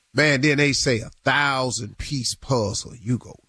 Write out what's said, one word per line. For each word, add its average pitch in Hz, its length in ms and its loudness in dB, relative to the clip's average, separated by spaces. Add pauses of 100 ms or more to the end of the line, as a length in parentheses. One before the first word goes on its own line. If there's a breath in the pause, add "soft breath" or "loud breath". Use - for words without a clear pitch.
(160)
Man, 143 260 4
then 147 180 4
they 143 140 4
say 123 260 0
a - 100 -10 (140)
thousand-piece 131 1120 -2
puzzle. 110 600 -4
You 117 220 -4
go, - 180 -12 (120)